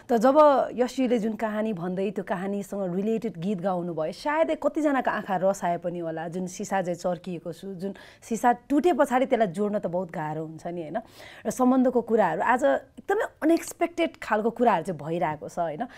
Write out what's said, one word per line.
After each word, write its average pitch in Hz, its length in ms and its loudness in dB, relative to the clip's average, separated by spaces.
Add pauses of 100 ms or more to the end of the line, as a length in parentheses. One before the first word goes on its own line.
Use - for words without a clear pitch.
त - 40 0
जब 269 600 6
यशीले 247 460 0
जुन 220 140 -2
कहानी 214 400 -4
भन्दै 185 380 -4
त्यो 190 140 -6
कहानीसँग 196 720 -6
रिलेटेड 214 420 -2
गीत 185 220 -4
गाउनु 175 340 -2
भयो, 156 180 -4
सायदै 311 420 0
कतिजनाको 285 560 0
आँखा 196 260 -2
रसाए 185 400 2
पनि 175 220 -6
होला, 165 300 -6
जुन 180 180 -4
सिसा 196 360 -2
चाहिँ 175 140 -4
चर्किएको 175 560 -6
छु, 196 220 -12
जुन 190 200 -8 (280)
सिसा 240 300 0
टुटे 285 400 2
पछाडि 262 340 2
त्यसलाई 220 220 2
जोड्न 202 300 -2
त 202 80 -4
बहुत 180 240 -4
गाह्रो 156 360 -6
हुन्छ 160 200 -14
नि, 175 160 -6
होइन? 156 160 -8 (480)
र 220 40 -2
सम्बन्धको 254 500 4
कुराहरू 202 420 2
आज 240 220 2
एकदमै - 640 0 (160)
अनएक्सपेक्टेड 330 720 0
खालको 214 340 0
कुराहरू 220 340 2
चाहिँ 156 200 -6
भइरहेको 156 440 -2
छ, - 100 -8
होइन? 165 280 -4 (120)